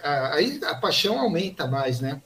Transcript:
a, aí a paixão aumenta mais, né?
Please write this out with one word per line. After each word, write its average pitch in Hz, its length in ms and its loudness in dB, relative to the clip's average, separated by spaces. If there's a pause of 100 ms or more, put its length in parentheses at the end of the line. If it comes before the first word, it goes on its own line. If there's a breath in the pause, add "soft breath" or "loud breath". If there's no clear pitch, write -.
a, 143 320 0
aí 247 280 2
a - 120 -2
paixão 202 440 0
aumenta 185 460 0
mais, 127 340 0
né? 135 260 -4